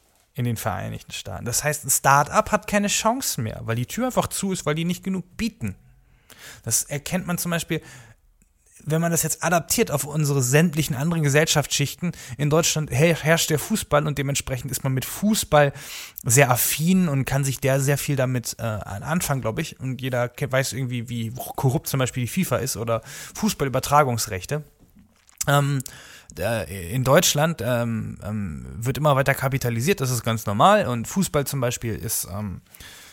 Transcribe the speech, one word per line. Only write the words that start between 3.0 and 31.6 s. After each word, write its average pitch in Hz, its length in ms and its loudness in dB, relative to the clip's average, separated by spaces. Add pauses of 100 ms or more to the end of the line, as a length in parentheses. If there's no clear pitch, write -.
mehr, 110 240 -6
weil 113 120 -2
die 123 100 -4
Tür 247 200 -4
einfach 220 200 0
zu - 260 -4
ist, - 140 -4
weil 151 80 0
die 165 100 -2
nicht 175 180 -4
genug 190 340 -6
bieten. 117 400 -6 (880)
Das - 220 -2
erkennt 170 420 -6
man 170 120 -2
zum 175 120 -4
Beispiel, 165 300 -2 (1040)
wenn 156 160 0
man 170 100 2
das 165 120 0
jetzt 156 200 -4
adaptiert 170 480 2
auf 135 140 -2
unsere 143 380 0
sämtlichen 151 520 4
anderen 160 280 0
Gesellschaftsschichten. 147 920 2 (260)
In 147 120 0
Deutschland 156 400 2
her-, 156 300 4
herrscht 160 300 2
der 151 80 2
Fußball 151 480 0
und 147 120 -4
dementsprechend 135 520 -4
ist - 140 -6
man 131 80 2
mit 131 120 -2
Fußball 151 680 2 (500)
sehr 123 280 6
affin 170 580 2
und 135 160 0
kann 139 180 0
sich 135 160 -2
der 135 220 2
sehr 135 180 2
viel 143 180 -2
damit, 127 420 -2
äh, 113 40 -8
an-, 104 400 -6
anfangen, 143 380 -2
glaub 113 180 -2
ich. - 220 -6
Und 127 200 -6
jeder 123 280 -2
ke-, 127 240 -6
weiß 131 200 0
irgendwie, 123 360 -6
wie 117 240 -6 (240)
korrupt 135 320 0
zum 139 100 -2
Beispiel 127 260 0
die 113 40 -4
fifa 170 280 0
ist 123 200 -2
oder 113 260 -2 (320)
Fußballübertragungsrechte. 135 1300 0 (840)
Ähm, 143 340 4 (560)
äh, 92 560 -4
in 131 80 0
Deutschland, 151 640 4
ähm, 117 580 -2
ähm, 90 440 -6 (100)
wird 117 220 -4
immer 147 180 4
weiter 135 180 2
kapitalisiert, 131 640 0
das 131 100 0
ist 120 120 -2
ganz 113 240 -2
normal. 170 400 6
Und 117 220 -4
Fußball 156 380 2
zum 139 140 -4